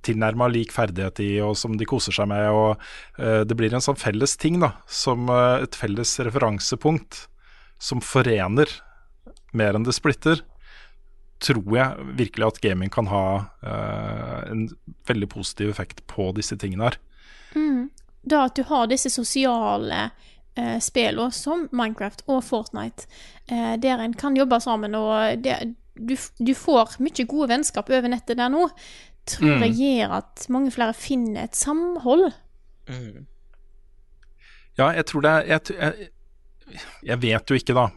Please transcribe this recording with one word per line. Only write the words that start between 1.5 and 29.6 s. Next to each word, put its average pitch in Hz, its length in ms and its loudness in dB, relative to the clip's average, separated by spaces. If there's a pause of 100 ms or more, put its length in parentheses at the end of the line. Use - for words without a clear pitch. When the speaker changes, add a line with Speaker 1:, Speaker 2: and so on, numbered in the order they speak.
Speaker 1:
som 110 220 -4
de 110 80 -4
koser 110 280 -2
seg 104 140 0
med, 104 240 0
og, 107 260 4 (400)
eh, 110 280 2
det 113 100 0
blir 113 180 2
en 127 60 0
sånn 139 180 0
felles 110 400 0
ting 165 220 2
da, 139 140 4 (120)
som, 123 440 -2
eh, 123 340 4
et - 100 -6
felles 110 460 -2
referansepunkt 123 1080 0 (520)
som 127 200 -4
forener 117 680 2 (840)
mer 104 200 2
enn 110 100 0
det 123 100 0
splitter, 156 460 2 (1040)
tror 120 220 2 (120)
jeg 131 400 -2
virkelig 113 320 0
at - 140 -2
gaming 95 280 0
kan 110 180 -2
ha, 98 420 0 (140)
eh, 107 880 -6
en 113 180 -2 (380)
veldig 104 220 -2
positiv 104 400 -6
effekt - 380 -10
på 95 260 -4
disse 107 240 -4
tingene 98 260 -4
her. 123 140 0 (580)
Speaker 2:
Mm. 285 340 0 (380)
Da 285 180 4
at 254 100 -2
du 269 80 0
har 247 240 2
disse 262 220 0
sosiale, 226 1040 0 (440)
eh, 233 240 -2
spillene 233 540 0
som 320 380 -4
Minecraft 220 560 -4
og 262 160 2
Fortnite, 220 640 -6 (420)
eh, 233 280 -2
der 247 220 2
en 226 140 -4
kan 277 220 -2
jobbe 262 260 4
sammen, 214 340 -2
og 220 460 0
det, 247 340 -2 (220)
du 233 160 -4
f-, - 180 -6 (100)
du 254 120 2
får 240 460 2
mye 269 280 -2
gode 294 220 0
vennskap 285 400 0
over 254 180 2
nettet 240 300 -4
der 247 120 0
nå, 320 200 2 (560)
tror - 320 2
Speaker 1:
Mm. 233 40 4